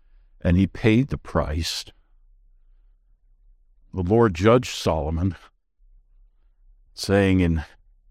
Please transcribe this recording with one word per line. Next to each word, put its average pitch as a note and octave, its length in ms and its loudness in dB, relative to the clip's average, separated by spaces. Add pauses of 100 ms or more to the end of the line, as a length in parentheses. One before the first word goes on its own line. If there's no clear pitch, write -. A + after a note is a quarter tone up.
(400)
And F2 160 0
he F#2 120 2
paid A#2+ 420 0
the C#2+ 80 -8
price. - 640 -6 (2000)
The F#2 100 -6
Lord G#2+ 300 2
judged A2 400 2
Solomon, E2 640 -4 (1600)
saying, G2 480 2
"In E2 240 -2 (460)